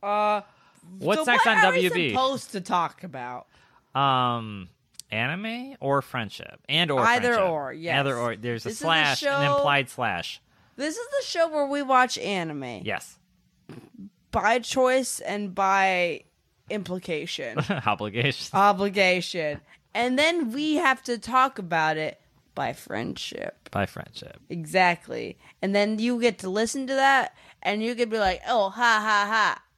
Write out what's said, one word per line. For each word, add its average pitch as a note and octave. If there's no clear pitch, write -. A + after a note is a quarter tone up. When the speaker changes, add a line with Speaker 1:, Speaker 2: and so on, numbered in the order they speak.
Speaker 1:
Uh, G#3
Speaker 2:
What's F#3+
Speaker 1:
so C4
Speaker 2:
next A#3+
Speaker 1:
what A3
Speaker 2:
on A3
Speaker 1:
are F#3+
we F3+
Speaker 2:
W F3+
B? E3+
Speaker 1:
supposed C4
to G3
talk F3
about? B2
Speaker 2:
Um, A#2+
anime G#3+
or C#3
friendship? -
And D#3
or C3
Speaker 1:
Either A#3+
Speaker 2:
friendship. G3
Speaker 1:
or, C#3+
yes. D#3
Speaker 2:
Either C#3
or. A#2
There's A2+
a -
Speaker 1:
This A3
is -
a D4
Speaker 2:
slash, D#3
an D4
Speaker 1:
show C#4+
Speaker 2:
implied C#3+
slash. G2+
Speaker 1:
This D4+
is A#4
the C5
show E4
where D4+
we C#4+
watch B3+
anime. D3
Speaker 2:
Yes. -
Speaker 1:
By A3
choice B3+
and G#3
by F#3+
implication. E3+
Speaker 2:
<laughs> D#3+
Obligation. G#2+
Speaker 1:
Obligation. F#3
And B3
then D#4+
we D4+
have C4+
to A#3+
talk C4
about D#3+
it D#3
by B2+
friendship. -
Speaker 2:
By G2
friendship. -
Speaker 1:
Exactly. E3
And G3
then G#3
you A#3+
get A#3
to F#3+
listen A3+
to C4+
that, C4+
and G#3
you A#3
could A3+
be A3
like, F#3+
"Oh, G#3+
ha, A3+
ha, G#3
ha. G#3